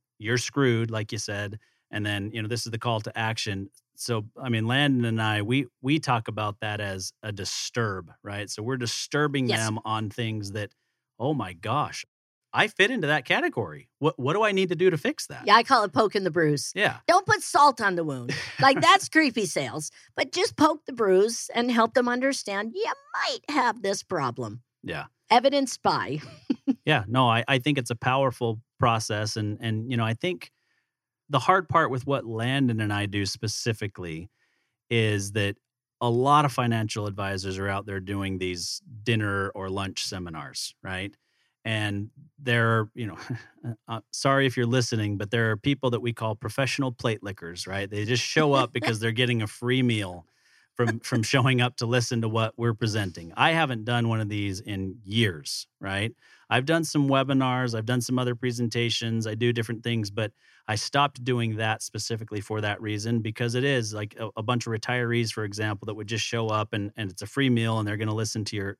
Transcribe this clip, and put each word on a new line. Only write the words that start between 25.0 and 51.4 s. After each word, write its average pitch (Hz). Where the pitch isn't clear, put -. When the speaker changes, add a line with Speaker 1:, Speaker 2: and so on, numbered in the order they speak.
Speaker 2:
Evidenced 269
by. 147
<laughs> -
Speaker 1:
Yeah, 143
no, 123
I, 113
I 135
think 139
it's 120
a 120
powerful 123
process. 110
And, 104
and, 113
you 131
know, 117
I 113
think -
the 143
hard 185
part 156
with 127
what 135
Landon 117
and 107
I 104
do 101
specifically 95
is 104
that 101
a 120
lot 135
of 139
financial 110
advisors 98
are 98
out 98
there 98
doing 95
these 90
dinner 104
or 95
lunch 95
seminars, 80
right? 95
And 107
there 120
are, 107
you 120
know, 82
<laughs> -
uh, 113
sorry 135
if 127
you're 123
listening, 117
but 98
there 113
are 107
people 135
that 117
we 120
call 110
professional 127
plate 117
lickers, 90
right? 101
They 104
just 120
show 156
up 131
because 113
they're 113
getting 120
a 107
free 127
meal 98
from, 113
from 117
Speaker 2:
<laughs> -
Speaker 1:
showing 127